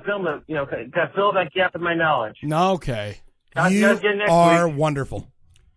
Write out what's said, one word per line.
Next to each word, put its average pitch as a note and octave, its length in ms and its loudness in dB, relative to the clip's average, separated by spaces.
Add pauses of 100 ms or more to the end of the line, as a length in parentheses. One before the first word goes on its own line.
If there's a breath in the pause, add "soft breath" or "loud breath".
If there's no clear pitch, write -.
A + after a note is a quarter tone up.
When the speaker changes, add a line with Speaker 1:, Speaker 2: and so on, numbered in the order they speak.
Speaker 1:
film G3+ 180 -4
to, D3 240 -6
you D#3 80 -8
know, C#3+ 100 -4
kind B2+ 300 -10
of E3 180 -2
fill G3+ 200 0
that F#3 200 -2
gap F#3 220 -2
in E3 80 -12
my E3+ 120 -2
knowledge. C#3 420 -2 (120)
Speaker 2:
Okay. D3+ 680 -2 (360)
Speaker 1:
I'll E3+ 160 2
Speaker 3:
You G3 100 2
Speaker 1:
see G#3+ 40 4
you G3+ 140 6
again G3+ 220 -2
next G#3 120 0
Speaker 3:
are E3+ 380 6
Speaker 1:
week. C#3+ 80 -6
Speaker 3:
wonderful. C#3 500 -4 (500)